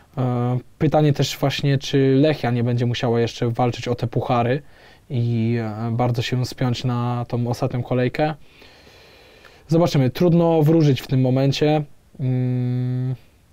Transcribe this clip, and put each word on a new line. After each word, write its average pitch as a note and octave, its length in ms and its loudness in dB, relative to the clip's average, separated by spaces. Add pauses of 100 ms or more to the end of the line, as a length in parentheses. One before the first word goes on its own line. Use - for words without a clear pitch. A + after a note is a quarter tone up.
(180)
E, B2 400 0 (200)
pytanie D3+ 340 4
też - 260 -2
właśnie, C#3 400 0
czy C3+ 420 2
Lechia D3 300 2
nie A#2+ 140 0
będzie A#2+ 220 0
musiała A#2 340 0
jeszcze A#2 300 -2
walczyć A#2+ 380 -2
o A#2+ 60 0
te A#2+ 120 -4
puchary A#2+ 560 0 (480)
i, A#2 500 0
e, A2 320 -6
bardzo B2 300 0
się B2+ 240 -2
spiąć - 380 -4
na A#2+ 440 -2
tą A#2+ 200 -4
ostatnią B2 340 -4
kolejkę. B2+ 520 -2 (1300)
Zobaczymy, D#3 420 2
trudno E3 520 4
wróżyć D3+ 380 4
w - 60 -14
tym C3 140 0
momencie. C#3 600 2 (380)
Mm, B2+ 920 -2 (380)